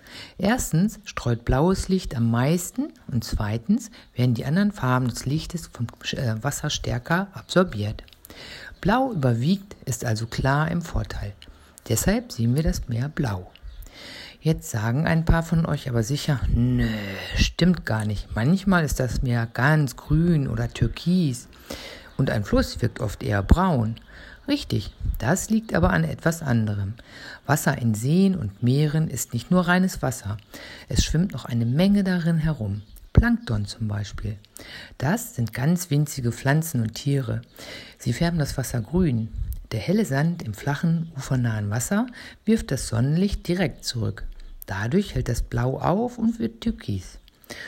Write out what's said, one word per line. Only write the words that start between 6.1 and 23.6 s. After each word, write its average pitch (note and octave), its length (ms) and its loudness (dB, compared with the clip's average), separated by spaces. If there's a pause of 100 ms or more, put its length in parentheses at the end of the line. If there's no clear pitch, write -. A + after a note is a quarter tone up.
äh, A2+ 300 -2
Wasser C#3+ 280 -4
stärker E3 640 -2
absorbiert. A#2+ 720 0 (800)
Blau B3 300 2
überwiegt, C3+ 640 0 (100)
ist - 200 -6
also A2+ 220 -2
klar C#3+ 420 0
im E3+ 120 -2
Vorteil. G#2+ 520 -6 (560)
Deshalb F#3 420 2
sehen A#2 240 2
wir D#3 80 2
das F3 240 0
Meer A#2+ 220 -2
blau. G2 420 -4 (920)
Jetzt D#3+ 280 0
sagen A#2 380 0
ein E3 180 2
paar E3 180 4
von E3 220 2
euch C#3+ 240 -4
aber A#2 140 2
sicher, C3+ 360 0 (140)
„Nö, A#2+ 340 4 (480)
stimmt - 500 2
gar G#2+ 200 -2
nicht. G#2 300 -4
Manchmal F3 500 4
ist - 140 0
das B2 220 0
Meer A#2+ 300 0
ganz C#3+ 440 4
grün D#3 520 2
oder A#2+ 220 -2
türkis D3+ 800 0 (680)
und C3+ 120 2
ein A2 140 0
Fluss - 380 2
wirkt - 180 -2
oft - 240 -4
eher G#2 180 2
braun.“ A#2+ 540 2 (520)